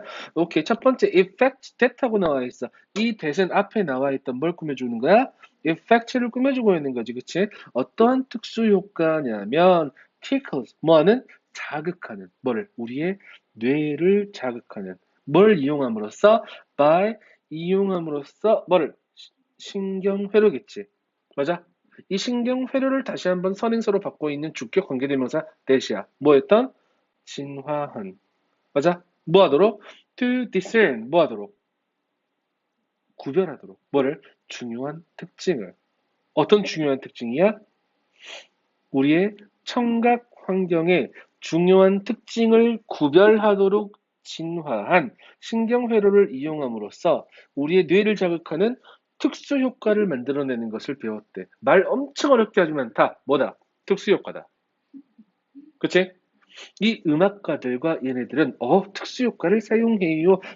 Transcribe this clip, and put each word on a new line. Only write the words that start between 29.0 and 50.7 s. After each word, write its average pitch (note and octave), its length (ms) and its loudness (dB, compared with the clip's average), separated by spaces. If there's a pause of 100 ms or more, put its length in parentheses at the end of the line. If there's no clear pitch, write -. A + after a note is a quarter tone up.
뭐하도록? F3+ 560 4 (340)
To B3 340 -4
discern, E3 640 0
뭐하도록? A#2 440 0 (1600)
구별하도록. C#3 600 -6 (120)
뭐를? C#3 300 0 (260)
중요한 C3 560 -12 (140)
특징을. C3 580 -6 (580)
어떤 G3 300 4
중요한 D3 360 -4
특징이야? D3 580 -2 (1300)
우리의 D#3 440 2 (280)
청각 A#3+ 640 0 (180)
환경의 F3 640 0 (280)
중요한 F#3+ 640 4
특징을 A3+ 840 2
구별하도록 G3+ 1120 2 (260)
진화한 D3+ 920 -2 (240)
신경회로를 A3+ 920 2
이용함으로써 C3 920 -4 (300)
우리의 D#3 300 2
뇌를 G3+ 300 2
자극하는 F3+ 600 -2 (420)
특수 - 400 -4
효과를 A3 500 0
만들어내는 C3 640 -4
것을 G#2+ 260 -10